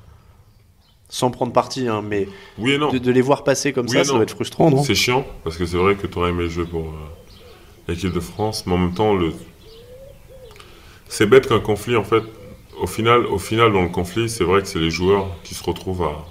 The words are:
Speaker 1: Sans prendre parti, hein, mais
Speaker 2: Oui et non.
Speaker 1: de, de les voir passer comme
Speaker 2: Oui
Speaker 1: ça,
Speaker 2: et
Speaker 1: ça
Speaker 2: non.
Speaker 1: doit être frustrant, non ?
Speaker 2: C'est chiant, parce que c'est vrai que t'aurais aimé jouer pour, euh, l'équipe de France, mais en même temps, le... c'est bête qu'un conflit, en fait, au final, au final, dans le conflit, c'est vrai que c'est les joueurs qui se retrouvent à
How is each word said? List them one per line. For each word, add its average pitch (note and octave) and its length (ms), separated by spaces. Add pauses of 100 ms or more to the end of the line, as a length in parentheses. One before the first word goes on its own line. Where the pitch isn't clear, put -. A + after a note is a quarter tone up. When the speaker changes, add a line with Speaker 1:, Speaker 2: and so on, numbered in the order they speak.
(1080)
Speaker 1:
Sans B2 240
prendre A#2+ 220
parti, B2 340
hein, G#2+ 180
mais G2+ 220 (300)
Speaker 2:
Oui B2 160
et C#3+ 40
non. D3 140
Speaker 1:
de, C3 60
de B2 140
les B2+ 100
voir C3+ 240
passer C3+ 260
comme B2 140
Speaker 2:
Oui A#2 80
Speaker 1:
ça, C3+ 80
Speaker 2:
et - 20
Speaker 1:
ça C#3+ 80
Speaker 2:
non. C3 60
Speaker 1:
doit A2 60
être - 120
frustrant, - 340
non ? C#3 140
Speaker 2:
C'est G#2 100
chiant, B2+ 320 (200)
parce D#2+ 100
que F2 100
c'est F2 120
vrai G2 180
que F#2+ 120
t'aurais F2 240
aimé F2 180
jouer E2+ 160
pour, E2+ 160
euh, D#2 100 (960)
l'équipe F2 240
de E2+ 80
France, G#2+ 480
mais F#2 60
en F2 40
même F2+ 160
temps, G#2+ 200
le... E2+ 180 (1800)
c'est G#2+ 200
bête B2+ 200
qu'un A2 140
conflit, A2+ 340
en G#2 80
fait, A2 200 (580)
au F2+ 60
final, A#2 400
au G2+ 100
final, A2 340
dans F#2 120
le E2+ 60
conflit, F#2 380
c'est A2+ 160
vrai F#2 180
que G2 60
c'est E2+ 120
les E2 120
joueurs F#2 360 (180)
qui - 100
se - 80
retrouvent F2+ 400
à D2+ 280